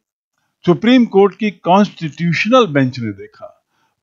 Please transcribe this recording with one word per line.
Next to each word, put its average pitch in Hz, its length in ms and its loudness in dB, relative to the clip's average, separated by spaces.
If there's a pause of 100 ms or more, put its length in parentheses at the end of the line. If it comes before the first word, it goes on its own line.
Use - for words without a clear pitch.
(680)
सुप्रीम 233 380 2
कोर्ट 190 300 2
की 214 160 -6
कॉन्स्टिट्यूशनल 180 1160 -2
बेंच 135 320 -2
ने 110 140 -8
देखा। - 520 -20 (380)